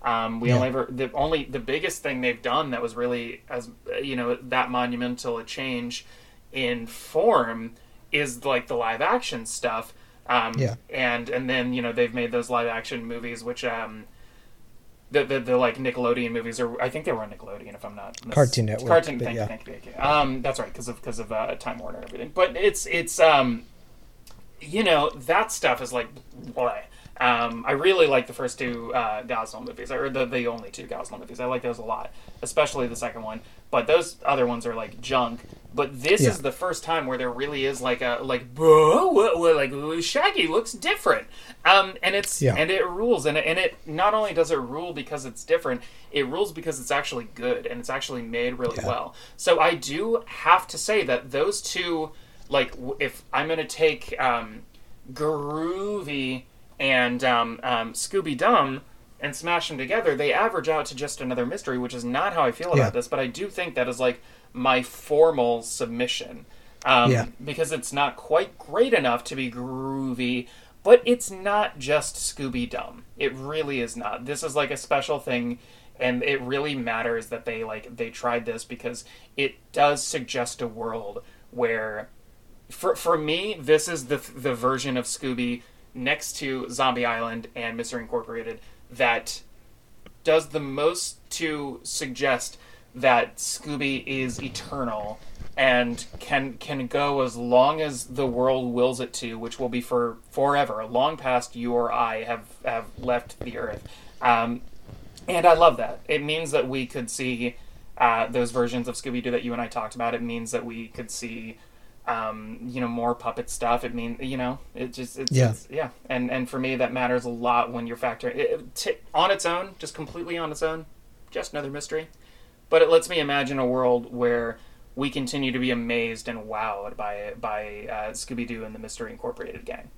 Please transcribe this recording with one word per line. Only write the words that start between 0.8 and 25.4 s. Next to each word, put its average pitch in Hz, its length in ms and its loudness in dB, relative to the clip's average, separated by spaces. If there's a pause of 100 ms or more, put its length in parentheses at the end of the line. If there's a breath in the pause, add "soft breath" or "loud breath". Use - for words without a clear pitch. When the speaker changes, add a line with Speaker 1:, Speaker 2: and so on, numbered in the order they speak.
Speaker 1:
the 131 240 -4
only, 151 320 0
the 135 140 -8
biggest 143 460 -4
thing 131 160 -2
they've 120 200 -2
done 135 300 0
that 120 100 -4
was 113 140 -4
really, 120 560 -4
as, 123 180 -6 (320)
you 139 140 -4
know, 120 220 0
that 127 340 0
monumental 123 680 -2
a 113 60 -10
change 120 640 -6 (460 soft breath)
in 120 340 -2
form 117 840 2 (400 soft breath)
is, 131 320 -2
like, 127 240 2
the 135 80 -2
live 113 260 0
action 180 420 0
stuff. 113 480 -6 (340 soft breath)
Um, 113 300 2
Speaker 2:
Yeah. 123 200 0 (120)
Speaker 1:
and, 123 400 -2
and 127 220 -2
then, 127 240 0
you 123 80 -2
know, 120 100 -2
they've 117 220 0
made 120 180 -2
those 120 160 -2
live 117 200 2
action 113 360 -6
movies, 117 400 -8
which, 120 200 -6
um, 110 400 -6 (1040 soft breath)
the, 131 140 4
the, 131 160 0
the, 127 160 2
like, 123 200 4
Nickelodeon 123 540 0
movies, 117 300 -4
or 120 200 -2
I 175 80 0
think 156 160 -6
they 160 80 0
were 110 100 -2
on 104 80 -10
Nickelodeon, 101 440 -14
if - 100 -16
I'm 104 120 -12
not 98 280 -14
mis- 117 100 -8
Speaker 2:
Cartoon 131 320 4
Network, 113 220 -2
Speaker 1:
Cartoon, 160 300 4
Speaker 2:
but 120 60 -2
Speaker 1:
thank 117 120 -4
Speaker 2:
yeah. 110 60 -2
Speaker 1:
you, 104 60 -2
thank 110 180 -12
you, 101 60 -16
thank - 140 -18
you. - 60 -16 (100)
Um, 135 380 2
that's 131 200 -4
right, - 120 -6
'cause 120 160 -10
of, 113 140 -12
'cause 113 160 -6
of, 110 140 -8
uh, 110 240 -2
Time 117 220 -8
Warner - 200 -10
and - 80 -14
everything. - 260 -10
But - 240 2
it's, 202 300 2
it's, 170 320 -2
um, 135 460 6 (960)
you 185 240 -2
know, 156 260 6
that 165 400 0